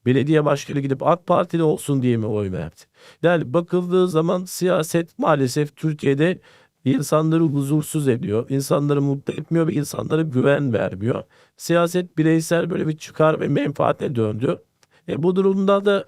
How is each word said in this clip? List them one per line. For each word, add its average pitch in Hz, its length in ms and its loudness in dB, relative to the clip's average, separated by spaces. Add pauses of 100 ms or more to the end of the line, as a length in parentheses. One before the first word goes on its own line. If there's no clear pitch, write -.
Belediye 143 380 4
başkanı 143 360 -2
gidip 135 260 -4
ak 170 200 2
Partili 170 360 0
olsun 147 400 0
diye 123 140 2
mi 110 100 -2
oy 104 260 -2
verdi? 82 280 -8 (420)
Yani 151 320 0
bakıldığı 180 540 0
zaman 175 360 0
siyaset 175 760 -2
maalesef 147 580 0
Türkiye'de 151 640 0 (440)
insanları 156 580 2
huzursuz 143 640 0
ediyor, 123 420 -2
insanları 143 520 0
mutlu 139 300 -2
etmiyor 165 340 -2
ve 156 60 0
insanlara 151 500 -2
güven 139 500 2
vermiyor. 98 500 -2 (340)
Siyaset 170 640 -2
bireysel 165 520 0
böyle 156 180 -4
bir 156 80 -4
çıkar 156 440 0
ve - 80 -2
menfaate 147 640 0
döndü. 113 480 -2 (460)
E, 175 140 -4
bu 180 140 2
durumda 196 480 2
da 202 240 0